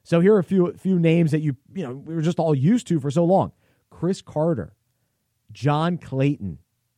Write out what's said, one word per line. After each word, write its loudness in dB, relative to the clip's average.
So 0
here 6
are 2
a 0
few, 0
few 0
names 4
that 0
you, -4
you -10
know, -10
we -14
were -4
just -2
all 0
used 2
to 0
for -4
so 2
long. 2
Chris -6
Carter, -4
John -2
Clayton, -4